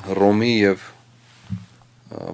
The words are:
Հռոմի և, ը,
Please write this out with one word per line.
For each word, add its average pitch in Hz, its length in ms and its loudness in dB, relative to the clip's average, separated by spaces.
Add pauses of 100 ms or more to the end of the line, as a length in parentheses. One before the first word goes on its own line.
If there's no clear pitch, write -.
Հռոմի 101 540 2
և, 101 340 2 (1200)
ը, - 240 -14